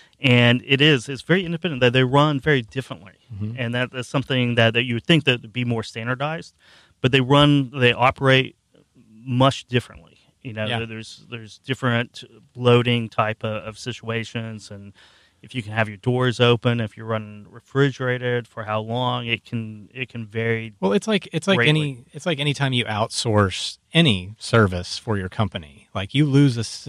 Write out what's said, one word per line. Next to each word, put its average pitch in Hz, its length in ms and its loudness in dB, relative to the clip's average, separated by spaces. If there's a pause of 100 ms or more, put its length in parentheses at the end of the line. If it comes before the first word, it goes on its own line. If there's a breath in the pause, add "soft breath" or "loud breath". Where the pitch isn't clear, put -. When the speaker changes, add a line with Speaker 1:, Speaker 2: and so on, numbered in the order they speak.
(220 loud breath)
Speaker 1:
And 123 440 4
it 135 140 2
is, 143 300 4
it's 135 120 -10
very 185 240 0
independent. 165 360 -4
They, 123 80 6
they 131 160 4
run 143 340 2
very 143 220 2
differently. 104 500 -12 (220)
Speaker 2:
Mm-hmm. 107 240 -8
Speaker 1:
And 120 180 -6
that 123 180 -4
is 127 140 -8
something 127 480 -2
that, 113 180 4
that 117 100 0
you 123 100 -4
would 117 120 -6
think 165 200 4
that 123 160 0
would 110 100 -20
be 123 140 -4
more 113 180 -2
standardized, 127 720 -8 (460 soft breath)
but 127 100 2
they 135 80 4
run, 143 580 4
they 123 140 6
operate 131 640 2 (680)
much 131 400 2
differently. 113 520 -6 (240)
You 113 120 -16
know, 107 120 -6
Speaker 2:
Yeah. 117 120 -4
Speaker 1:
there, 113 100 -6
there's, 110 420 -16
there's 110 280 -16
different - 680 -4 (320)
loading 120 540 2
type 110 340 -4
of, 107 200 -6
of 107 140 -14
situations, 113 920 -8
and 101 220 -18 (480 soft breath)
if - 120 -20
you 127 80 -6
can 104 120 -12
have 110 160 0
your 104 80 -14
doors 123 420 0
open, 120 400 4
if 110 160 -8
you're 113 100 -16
running 107 440 -8
refrigerated, 123 960 -2
for 113 160 -14
how 107 160 -4
long, 120 480 -4
it 117 160 -4
can, 107 500 -10
it 127 140 -10
can 113 180 -12
vary 113 540 -4
Speaker 2:
Well, 190 140 0
it's 208 140 -2
like, 208 260 -2
it's 160 140 -4
like 190 100 2
Speaker 1:
greatly. 120 120 4 (120)
Speaker 2:
any, 135 320 -8
it's 147 120 -14
like 156 140 -2
anytime 143 320 -2
you 123 140 0
outsource 104 920 0 (160)
any 110 460 2
service 92 580 0
for 110 200 -4
your 92 100 -4
company, 87 640 -6
like, 98 200 -6
you 147 120 4
lose 139 300 4
a 117 60 -4
s-, - 280 -12